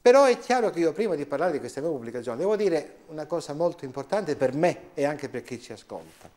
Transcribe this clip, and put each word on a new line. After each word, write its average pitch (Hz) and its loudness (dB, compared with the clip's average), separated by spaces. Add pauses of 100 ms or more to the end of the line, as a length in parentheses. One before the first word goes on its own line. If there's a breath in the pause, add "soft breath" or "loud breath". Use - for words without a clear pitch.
Però 269 8
è 247 4
chiaro 240 0
che 165 -8
io 165 2
prima 202 0
di 143 -4
parlare 143 0
di 139 -2
questa 120 -8
nuova 160 -2
pubblicazione 117 -8
devo 196 0
dire 170 -2
una 151 -12
cosa 156 -6
molto 165 -2
importante 143 -4
per 131 0
me 160 0
e 143 -2
anche 143 -2
per 117 -8
chi 120 -12
ci - -16
ascolta. 85 -16